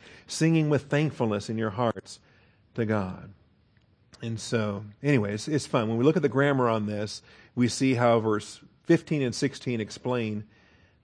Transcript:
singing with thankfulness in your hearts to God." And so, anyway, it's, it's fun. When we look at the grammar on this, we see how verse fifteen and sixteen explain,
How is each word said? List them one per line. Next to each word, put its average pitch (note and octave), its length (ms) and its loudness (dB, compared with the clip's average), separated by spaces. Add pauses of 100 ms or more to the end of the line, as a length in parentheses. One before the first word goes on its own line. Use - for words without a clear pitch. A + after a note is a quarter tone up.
(280)
singing D#3+ 420 2
with D3 140 2
thankfulness A#2+ 640 -2
in A2 80 -4
your A2 140 -2
hearts G#2+ 480 -2 (560)
to A#2 100 0
God." G2+ 460 -4 (920)
And A2+ 180 -6
so, G#2 460 -4 (160)
anyway, A#2 320 2
it's, G#2+ 160 -8
it's D3 160 -2
fun. A2+ 240 0
When A2+ 80 0
we B2 80 2
look D#3+ 100 6
at F3+ 60 0
the D3 80 2
grammar C3+ 400 2
on A2 160 0
this, G#2 360 -6 (340)
we A#2+ 120 4
see C3 280 2
how A#2 260 4
verse G#2+ 400 -2 (220)
fifteen D#3 380 2
and B2 140 -2
sixteen C3 460 -4
explain, A2 640 -4 (580)